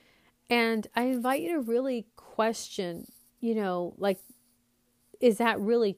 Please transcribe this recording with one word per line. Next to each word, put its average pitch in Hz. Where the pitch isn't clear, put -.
And 226
I 233
invite 262
you 330
to 320
really 240
question, 202
you 226
know, 180
like, 190
is 226
that 226
really 214